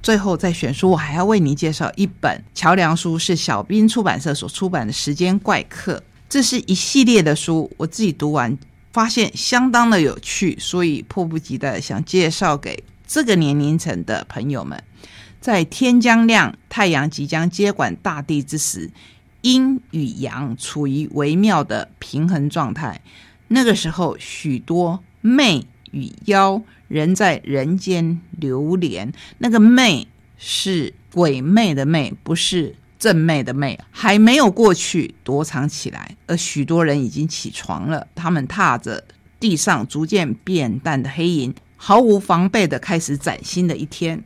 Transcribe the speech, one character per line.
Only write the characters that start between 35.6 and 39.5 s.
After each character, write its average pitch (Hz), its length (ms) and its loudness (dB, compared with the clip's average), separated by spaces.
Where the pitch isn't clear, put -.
起 - 220 -8
来， - 260 -18
而 175 100 -2
许 147 280 -4
多 165 200 2
人 147 200 2
已 113 40 -4
经 147 200 -4
起 - 220 -8
床 - 380 -8
了。 156 160 -6
他 170 140 -4
们 151 180 -2
踏 165 280 0
着 - 280 -8
地 208 180 2